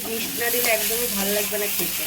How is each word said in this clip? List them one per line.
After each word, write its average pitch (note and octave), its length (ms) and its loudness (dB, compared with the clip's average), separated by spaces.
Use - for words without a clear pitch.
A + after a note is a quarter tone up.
মিষ্টি A3 360 -4
না A#3 100 2
দিলে A#3+ 260 2
একদমই A3+ 400 0
ভালো G3 160 0
লাগবে G#3 260 0
না G3+ 160 -2
খেতে। - 320 -2